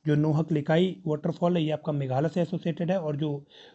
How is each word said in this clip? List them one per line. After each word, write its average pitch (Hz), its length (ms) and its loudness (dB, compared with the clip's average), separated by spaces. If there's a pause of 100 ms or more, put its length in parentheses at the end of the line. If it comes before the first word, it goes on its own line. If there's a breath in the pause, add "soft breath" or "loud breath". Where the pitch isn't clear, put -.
जो 151 80 4
नोहक 156 380 2
लिकाई 160 540 2
वाटरफॉल 170 500 0
है, 165 60 0
ये 151 80 0
आपका 151 220 -4
मेघालय 139 360 0
से 175 120 -2
एसोसिएटेड 170 500 -2
है 190 100 0
और 151 160 -4
जो 143 300 -4 (280 loud breath)